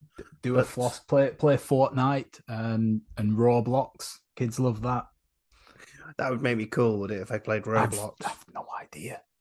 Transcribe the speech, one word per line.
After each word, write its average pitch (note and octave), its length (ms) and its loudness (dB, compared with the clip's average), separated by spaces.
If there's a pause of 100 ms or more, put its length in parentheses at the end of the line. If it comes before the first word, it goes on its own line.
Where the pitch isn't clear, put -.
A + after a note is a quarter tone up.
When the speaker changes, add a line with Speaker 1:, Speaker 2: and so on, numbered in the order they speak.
(400)
Speaker 1:
Do B2 140 -2
a B2+ 40 4
Speaker 2:
But B2+ 100 2
Speaker 1:
floss. B2 320 -2
Play, C#3 300 2
play C#3+ 260 2
Fortnite C3+ 880 0
and, A2+ 540 0 (160)
and G#2+ 200 0
Roblox. A#2+ 800 2 (180)
Kids B2 240 -2
love A#2 220 0
that. B2 240 -4 (1120)
Speaker 2:
That C#3 120 -2
would A#2+ 120 -4
make A#2+ 160 0
me A2 80 -4
cool, A2+ 340 2
would G2 100 -4
it, G2 120 -6
if G2 100 -10
I A2 60 -2
played G#2+ 280 -2
Speaker 1:
I've, A2 240 2
Speaker 2:
Roblox? G#2 240 -6 (100)
Speaker 1:
I've - 200 -8 (100)
no - 120 -10 (140)
idea. - 420 -14 (180)